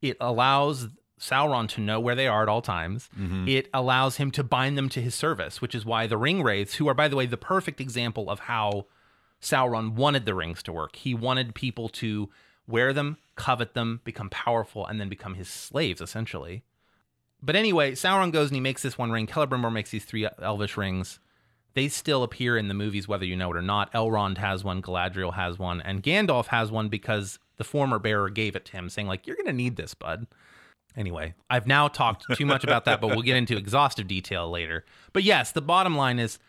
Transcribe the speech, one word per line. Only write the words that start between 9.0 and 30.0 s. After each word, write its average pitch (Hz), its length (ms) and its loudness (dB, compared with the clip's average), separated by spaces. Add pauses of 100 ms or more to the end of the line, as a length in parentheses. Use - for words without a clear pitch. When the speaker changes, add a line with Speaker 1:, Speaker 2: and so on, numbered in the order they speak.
Speaker 1:
Sauron 120 520 2
wanted 135 320 2
the 104 100 0
rings 82 280 -6
to - 80 -10
work. 80 240 -6
He 131 180 -4
wanted 123 400 -2
people 117 360 -6
to 104 400 -4 (360)
wear 120 280 4
them, 147 240 -2 (180)
covet 120 380 -2
them, 117 320 -2
become 104 240 -10
powerful, 110 560 -2
and 107 160 -6
then 98 80 -6
become 95 260 -10
his 92 140 -12
slaves, 131 520 -4
essentially. 90 640 -8 (800)
But 151 160 0
anyway, 170 360 4
Sauron 185 380 2
goes 147 180 4
and 139 60 -2
he 127 60 0
makes 131 220 -2
this 131 140 -4
one 117 140 -2
ring. 110 160 0
Celebrimbor 127 460 0
makes 107 160 -4
these 107 160 -6
three 107 220 -4 (140)
elvish 104 360 -2
rings. 92 420 -2 (540)
They 135 140 0
still 143 360 0
appear 120 340 0
in 104 100 0
the 98 60 -2
movies, 101 340 -2
whether 98 180 -2
you 90 100 -2
know 90 160 -2
it 85 60 -2
or 87 40 -2
not. 101 320 0
Elrond 107 460 2
has 98 240 -2
one, 95 180 -4
Galadriel 90 540 -2
has 90 240 -4
one, 90 220 -4
and 95 200 -4
Gandalf 160 460 2
has 113 240 0
one 110 180 -2
because 104 480 -4 (200)
the 110 60 -6
former 135 360 0
bearer 104 320 2
gave 104 240 -2
it 92 100 -8
to - 60 -18
him, 90 180 -8
saying, 101 180 -4
like, 95 200 -4
"You're - 80 -6
gonna 349 180 -2
need 123 220 0
this, - 180 -8
bud." 104 320 -8 (720)